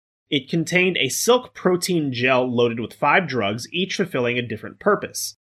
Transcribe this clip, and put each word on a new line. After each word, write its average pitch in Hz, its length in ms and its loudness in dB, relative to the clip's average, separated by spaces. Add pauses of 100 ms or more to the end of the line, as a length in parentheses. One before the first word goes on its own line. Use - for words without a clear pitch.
(300)
It 139 200 -2
contained 175 480 0
a 131 120 0
silk 247 460 0
protein 175 580 0
gel 127 400 2
loaded 120 280 2
with 104 120 -8
five 160 340 2
drugs, 117 440 -2
each 180 240 -4
fulfilling 123 420 -2
a 123 100 -2
different 113 320 -10
purpose. - 640 -2